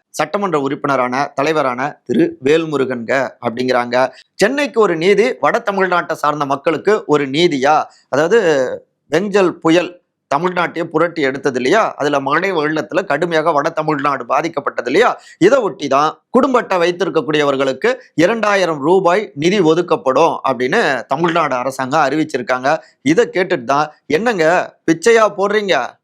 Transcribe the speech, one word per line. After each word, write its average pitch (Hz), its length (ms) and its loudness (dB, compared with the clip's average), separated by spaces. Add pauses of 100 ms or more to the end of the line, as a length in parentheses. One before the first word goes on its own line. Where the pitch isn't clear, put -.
சட்டமன்ற 170 500 -2
உறுப்பினரான 135 760 -2
தலைவரான 143 680 -2
திரு 147 380 0
வேல்முருகன்க 131 880 -2 (120)
அப்படிங்கிறாங்க. 123 640 0 (280)
சென்னைக்கு 269 460 0
ஒரு 180 140 2
நீதி, 196 440 2
வட 202 200 0
தமிழ்நாட்டை 180 540 -2
சார்ந்த 151 320 -2
மக்களுக்கு 160 600 0
ஒரு 147 220 2
நீதியா? 143 560 2 (260)
அதாவது 170 300 2 (720)
பெஞ்சல் 190 380 2
புயல் 160 500 0 (360)
தமிழ்நாட்டையே 170 480 -2
புரட்டி 160 380 -2
எடுத்தது 135 340 -2
இல்லையா? 151 380 0
அதுல 143 260 -2
மழை 160 340 -2
வெள்ளத்துல 156 500 -2
கடுமையாக 160 480 -2
வட 147 180 0
தமிழ்நாடு 147 560 -4
பாதிக்கப்பட்டது 131 600 -4
இல்லையா? 175 340 2 (180)
இதை 233 220 4
ஒட்டி 180 280 -4
தான் 170 420 0
குடும்ப 254 300 2
அட்டை 196 180 -2
வைத்திருக்கக்கூடியவர்களுக்கு 156 1160 0 (220)
இரண்டாயிரம் 190 640 0
ரூபாய் 180 560 2
நிதி 180 240 0
ஒதுக்கப்படும் 160 840 2
அப்படின்னு 131 640 0
தமிழ்நாடு 160 500 0
அரசாங்கம் 131 540 -2
அறிவிச்சிருக்காங்க. 131 680 -2 (240)
இதை 175 300 2
கேட்டுட்டு 175 320 -2
தான், 143 280 0 (140)
"என்னங்க 170 720 0 (160)
பிச்சையா 220 460 4
போடுறீங்க?" 190 500 0 (160)